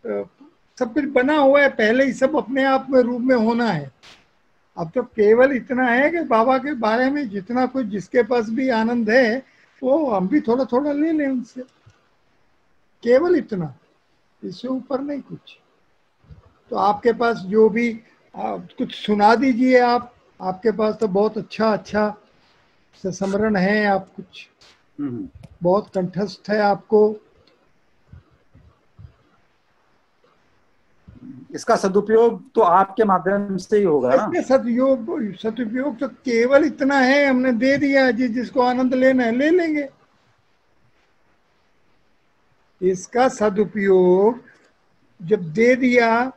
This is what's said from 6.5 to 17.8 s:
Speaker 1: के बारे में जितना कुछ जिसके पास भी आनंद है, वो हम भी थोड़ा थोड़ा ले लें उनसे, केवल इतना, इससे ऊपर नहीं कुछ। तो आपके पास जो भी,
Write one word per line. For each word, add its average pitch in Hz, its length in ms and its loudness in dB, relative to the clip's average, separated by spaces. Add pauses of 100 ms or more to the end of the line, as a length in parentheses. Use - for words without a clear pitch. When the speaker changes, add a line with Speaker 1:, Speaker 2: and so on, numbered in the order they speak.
Speaker 1:
के 277 160 -6
बारे 233 360 0
में 285 180 -4
जितना 233 380 -4
कुछ 254 200 -6
जिसके 202 360 -2
पास 226 280 -2
भी 262 180 -2
आनंद 226 420 -2
है, 247 320 2 (400)
वो 277 240 0
हम 190 220 -2
भी 294 120 0
थोड़ा 247 240 -2
थोड़ा 285 280 -2
ले 311 200 -2
लें 294 160 -2
उनसे, 254 320 -8 (1400)
केवल 302 340 4
इतना, 175 380 -6 (720)
इससे 196 240 -12
ऊपर 262 320 -6
नहीं 285 200 -8
कुछ। - 380 -20 (1120)
तो 233 60 -6
आपके 208 360 0
पास 233 240 -2
जो 214 320 2
भी, 226 320 -2 (360)